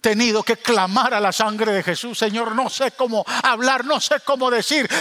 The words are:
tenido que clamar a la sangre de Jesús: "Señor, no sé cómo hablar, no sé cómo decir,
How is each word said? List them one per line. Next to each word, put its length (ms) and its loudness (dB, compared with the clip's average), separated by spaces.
tenido 400 2
que 160 0
clamar 560 0
a 60 0
la 120 2
sangre 420 0
de 100 0
Jesús: 340 -4
"Señor, 380 -2
no 160 -2
sé 180 -2
cómo 340 -2
hablar, 420 2
no 160 0
sé 200 0
cómo 280 0
decir, 400 0